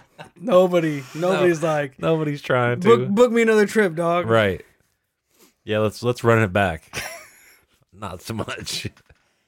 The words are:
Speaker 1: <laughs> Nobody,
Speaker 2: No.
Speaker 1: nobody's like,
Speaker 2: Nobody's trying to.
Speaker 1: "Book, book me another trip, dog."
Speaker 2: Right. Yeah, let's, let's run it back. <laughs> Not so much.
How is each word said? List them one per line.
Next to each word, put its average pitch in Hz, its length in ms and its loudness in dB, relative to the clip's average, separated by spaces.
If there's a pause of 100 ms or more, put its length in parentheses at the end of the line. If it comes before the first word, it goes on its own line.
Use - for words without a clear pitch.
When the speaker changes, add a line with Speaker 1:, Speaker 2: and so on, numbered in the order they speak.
(140)
Speaker 1:
<laughs> - 260 -20
Nobody, 175 640 2 (100)
Speaker 2:
No. 180 200 -2
Speaker 1:
nobody's 175 280 2
like, 151 380 -4
Speaker 2:
Nobody's 156 420 -2
trying 123 380 0
to. 180 80 -2 (100)
Speaker 1:
"Book, 127 120 -4
book 226 220 4
me 233 120 2
another 220 240 4
trip, 202 280 0
dog." 170 320 0
Speaker 2:
Right. 107 380 2 (960)
Yeah, 107 160 -2
let's, 107 220 -4
let's 120 220 -4
run 117 180 4
it 98 120 0
back. 92 440 -2 (540)
<laughs> - 420 -20
Not 95 280 -14
so - 140 -10
much. - 520 -8 (600)